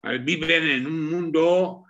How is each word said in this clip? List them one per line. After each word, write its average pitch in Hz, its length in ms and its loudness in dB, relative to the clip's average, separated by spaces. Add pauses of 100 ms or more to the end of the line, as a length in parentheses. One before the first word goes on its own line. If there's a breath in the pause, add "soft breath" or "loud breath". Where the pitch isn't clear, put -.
A 117 60 -8
ver, 123 100 -2
viven 160 440 0
en 135 220 0
un 156 240 -4
mundo 175 800 0